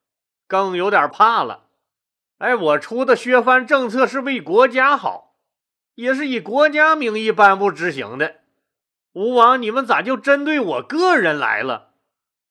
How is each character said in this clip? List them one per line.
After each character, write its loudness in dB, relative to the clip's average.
更 -2
有 -2
点 2
怕 2
了。 -12
哎， -2
我 2
出 -6
的 4
削 2
藩 2
政 0
策 0
是 -2
为 -4
国 2
家 0
好， -8
也 -2
是 -4
以 -4
国 2
家 2
名 -4
义 -2
颁 6
布 0
执 -4
行 -10
的， -4
吴 -4
王 4
你 -6
们 -4
咋 0
就 -4
针 0
对 -2
我 -4
个 0
人 0
来 -2
了？ -8